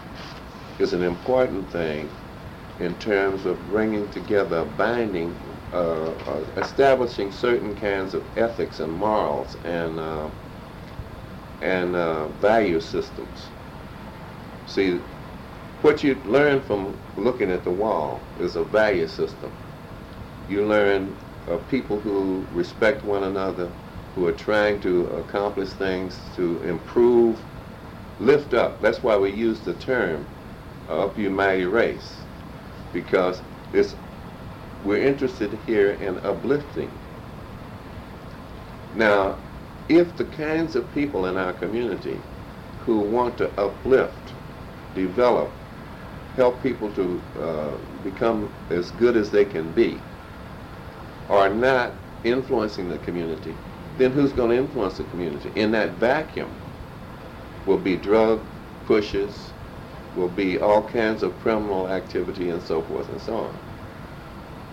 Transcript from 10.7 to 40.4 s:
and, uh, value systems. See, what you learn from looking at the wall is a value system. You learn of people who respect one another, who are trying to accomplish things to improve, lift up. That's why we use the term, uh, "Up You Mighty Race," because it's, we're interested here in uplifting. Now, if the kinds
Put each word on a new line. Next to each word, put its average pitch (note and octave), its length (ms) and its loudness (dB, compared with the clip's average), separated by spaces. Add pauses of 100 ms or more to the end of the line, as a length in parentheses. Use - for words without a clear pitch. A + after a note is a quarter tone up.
and, F2+ 360 2
uh, D#2+ 320 0 (120)
value G2+ 400 6
systems. - 640 -6 (1200)
See, F#2 340 2 (840)
what D3 200 6
you C#3 120 4 (100)
learn C3+ 380 6
from G2 340 -2 (200)
looking G#2+ 340 2
at F2+ 140 0
the F2+ 60 0
wall F2 500 0 (200)
is F2 160 -2
a E2 80 0
value G2 440 4
system. - 440 -6 (960)
You G2+ 180 2
learn G2+ 500 4 (300)
of E2+ 220 -2
people A2+ 320 0
who F#2+ 520 0
respect G#2 520 2
one G2+ 200 2
another, F#2+ 460 -2 (440)
who F2+ 120 2
are E2 60 4
trying G#2 480 2
to F2+ 260 2
accomplish G2+ 640 -2
things F#2 480 -2 (180)
to E2+ 260 0
improve, A#2 760 4 (840)
lift C#3+ 320 6
up. G#2 300 2
That's - 200 4
why A2+ 140 6
we G2 140 4
use A2 300 0
the F2 140 -2
term, F2 520 0 (600)
uh, E2 180 0
"Up F#2+ 120 -4
You G2 120 2
Mighty F#2+ 340 4
Race," G2 520 0 (760)
because F2+ 480 2 (320)
it's, - 220 4 (880)
we're G#2 180 2
interested B2+ 540 0 (100)
here G2+ 260 6
in F#2 260 -2
uplifting. G2+ 720 -2 (2000)
Now, G2+ 420 6 (520)
if E3+ 280 6
the - 80 0
kinds D#3 520 0